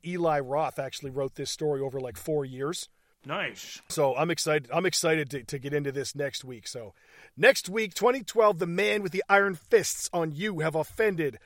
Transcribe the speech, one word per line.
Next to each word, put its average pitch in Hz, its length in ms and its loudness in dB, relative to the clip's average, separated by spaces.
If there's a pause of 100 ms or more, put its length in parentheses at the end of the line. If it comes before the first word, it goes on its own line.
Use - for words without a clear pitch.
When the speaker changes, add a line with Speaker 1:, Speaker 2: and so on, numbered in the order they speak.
Speaker 1:
Eli 170 360 0
Roth 139 380 -2
actually 135 320 -8
wrote 135 260 -4
this 139 140 -6
story 147 300 -2
over, 135 200 -4
like, 123 160 -8
four 147 280 -2
years. 135 440 -6 (360)
Speaker 2:
Nice. 147 640 -6
Speaker 1:
So 139 280 2
I'm 156 140 2
excited. 151 420 0
I'm 170 120 0
excited 160 460 2
to, 131 140 -8
to 143 160 -8
get 139 120 -6
into 143 200 0
this 135 240 -6
next 139 280 -6
week. 123 220 -14
So 113 260 -12 (440)
next 214 340 6
week, 214 240 -2
twenty 247 280 4
twelve, 208 360 4
The 180 80 0
Man 202 360 0
with 175 100 -4
the 190 180 -2
Iron 202 240 6
Fists - 580 2
on 165 200 0
You 180 260 -4
Have 156 160 0
Offended 160 720 0